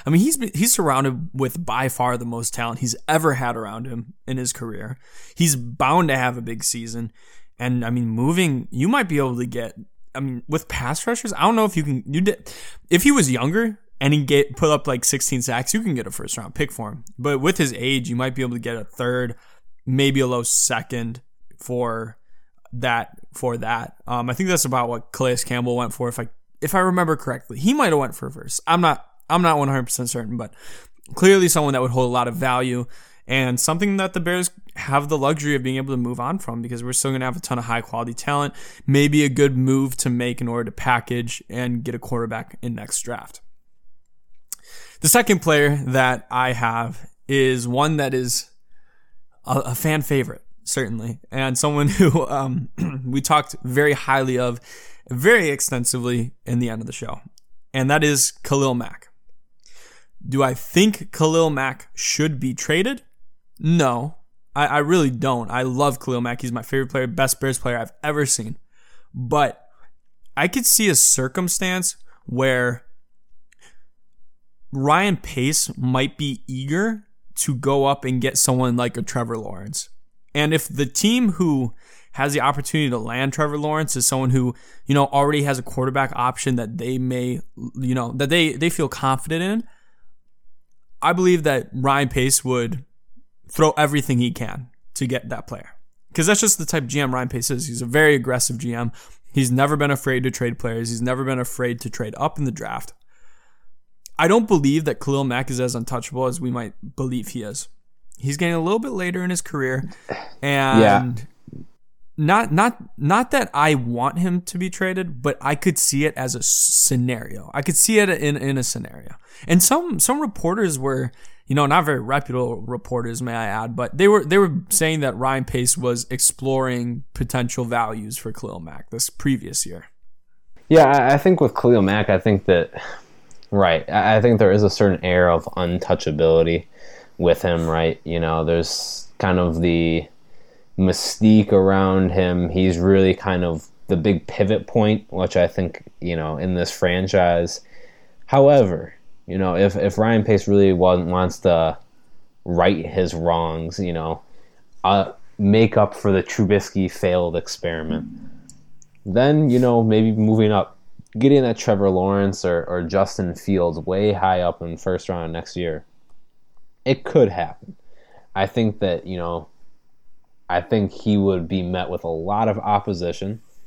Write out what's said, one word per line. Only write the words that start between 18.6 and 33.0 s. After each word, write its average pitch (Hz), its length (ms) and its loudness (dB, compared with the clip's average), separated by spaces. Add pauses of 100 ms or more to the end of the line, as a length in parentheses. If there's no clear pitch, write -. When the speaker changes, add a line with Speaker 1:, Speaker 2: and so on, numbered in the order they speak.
Speaker 1:
get 117 160 -6
a 104 80 -10
third, 123 500 -4 (500)
maybe 135 360 2
a 127 60 2
low 123 160 -2
second 117 760 -2 (380)
for 117 600 -4 (560)
that, 120 440 -2 (160)
for 120 240 -4
that. 117 380 -4 (120)
Um, 123 220 -2
I 123 40 -2
think 185 160 -2
that's 175 160 2
about 123 240 0
what 117 240 -8
Calais 123 240 0
Campbell 123 400 -2
went 120 160 -4
for, 120 160 -4
if 120 100 -6
I, 113 80 -6 (340)
if 156 140 -2
I 190 40 4
remember 180 360 2
correctly. 117 420 -8
He 185 160 2
might 277 160 2
have 156 80 4
went 135 160 -2
for - 140 -10
a 131 40 -10
first. - 360 -8
I'm 170 140 4
not, - 240 2 (240)
I'm 170 120 2
not 165 160 4
one 139 120 2
hundred 131 140 0
percent 123 260 -4
certain, 120 280 -6
but 110 160 -10 (600)
clearly 190 320 8
someone 151 260 2
that 127 80 2
would 127 100 0
hold 127 180 2
a 123 40 -2
lot 120 140 2
of 120 80 -4
value 127 500 0 (400)